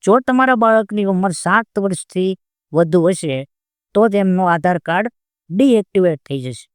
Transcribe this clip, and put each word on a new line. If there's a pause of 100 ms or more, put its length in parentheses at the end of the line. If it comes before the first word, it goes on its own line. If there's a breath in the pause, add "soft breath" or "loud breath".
જો
તમારા
બાળકની
ઉંમર
સાત
વર્ષથી (360)
વધુ
હશે, (480)
તો
તેમનો
આધાર
કાર્ડ (380)
ડિએક્ટિવેટ
થઈ
જશે.